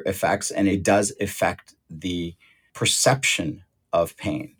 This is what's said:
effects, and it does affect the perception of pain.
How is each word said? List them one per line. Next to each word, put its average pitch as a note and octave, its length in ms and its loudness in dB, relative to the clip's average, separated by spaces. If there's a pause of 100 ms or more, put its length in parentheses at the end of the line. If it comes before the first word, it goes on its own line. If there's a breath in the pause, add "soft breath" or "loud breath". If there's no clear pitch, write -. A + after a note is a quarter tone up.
effects, - 440 0
and G2 180 2
it F#2+ 140 2
does G2+ 380 4
affect - 560 -4 (140)
the E2+ 460 -6 (380 soft breath)
perception - 920 0 (280)
of E2+ 240 2
pain. - 440 -6